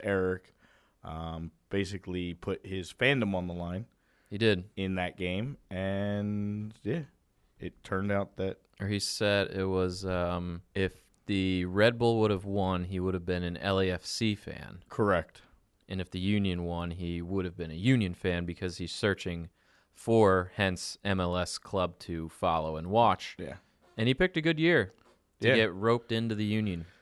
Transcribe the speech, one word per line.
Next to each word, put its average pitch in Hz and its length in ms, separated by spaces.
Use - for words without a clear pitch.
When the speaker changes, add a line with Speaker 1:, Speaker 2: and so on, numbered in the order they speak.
Speaker 1:
Eric, 92 520
um, 82 480
basically 90 640
put - 320
his 92 260
fandom 123 420
on 90 120
the 87 80
line 87 300
Speaker 2:
He 104 80
did. 101 260
Speaker 1:
in 95 220
that 90 220
game, 95 400
and, 101 1000
yeah, 151 200
it - 240
turned 98 260
out 98 280
that 95 200
Speaker 2:
Or 98 80
he 104 120
said 101 500
it 95 160
was, 92 400
um, 87 560
if 95 180
the 92 400
Red 104 320
Bull 117 220
would 107 100
have 98 160
won, 92 380
he 92 160
would 92 120
have 87 140
been 90 160
an 87 160
L 95 220
A 95 100
F 90 160
C 107 280
fan. - 540
Speaker 1:
Correct. 95 540
Speaker 2:
And 95 120
if 90 100
the 92 100
Union 95 440
won, 85 280
he 85 280
would 92 240
have 87 120
been 82 140
a 78 40
Union 98 400
fan 87 320
because 87 320
he's 87 140
searching 87 580
for, 95 600
hence, 95 500
M 98 160
L 87 160
S 90 220
club 90 420
to 80 300
follow 80 480
and 80 100
watch. 104 500
Speaker 1:
Yeah. 71 180
Speaker 2:
And 113 100
he 131 60
picked 180 240
a - 20
good 160 180
year 156 360
to 110 80
Speaker 1:
Yeah. 127 80
Speaker 2:
get 110 180
roped 113 380
into 113 220
the 104 120
Union. 104 400